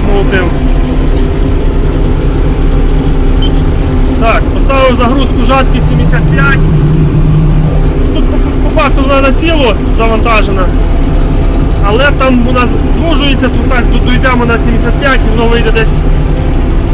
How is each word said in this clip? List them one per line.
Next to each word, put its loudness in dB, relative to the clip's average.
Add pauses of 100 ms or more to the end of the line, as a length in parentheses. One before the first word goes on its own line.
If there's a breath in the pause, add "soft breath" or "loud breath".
(120)
молотив. 0 (3750)
Так, 0 (120)
поставив 0
загрузку 0
жатки 0 (100)
сімдесят 0 (100)
п'ять. 0 (1500)
Тут 0
по, 0
по 0
факту 0
вона 0
на 0
цілу 0 (240)
завантажена. 0 (1200)
Але 0
там 2
вона 0 (300)
звужується, 0
тут -2
так, 0 (100)
тут 2
дійдемо 0
на 0
сімдесят 0
п'ять 0
і 0
воно 0
вийде 0
десь 0 (1040)